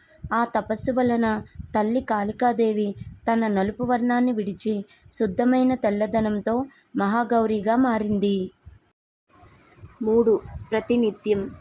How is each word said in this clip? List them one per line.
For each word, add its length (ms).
ఆ 100
తపస్సు 480
వలన 360
తల్లి 300
కాళికాదేవి 880
తన 240
నలుపు 360
వర్ణాన్ని 500
విడిచి 400
శుద్ధమైన 640
తెల్లదనంతో 800
మహాగౌరిగా 800
మారింది. 600
మూడు, 320
ప్రతినిత్యం. 800